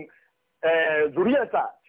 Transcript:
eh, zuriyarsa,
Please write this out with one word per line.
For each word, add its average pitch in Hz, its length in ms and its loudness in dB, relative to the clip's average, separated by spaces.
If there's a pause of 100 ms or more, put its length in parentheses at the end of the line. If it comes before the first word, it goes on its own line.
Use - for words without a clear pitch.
(640)
eh, 160 500 2
zuriyarsa, 190 560 0 (200)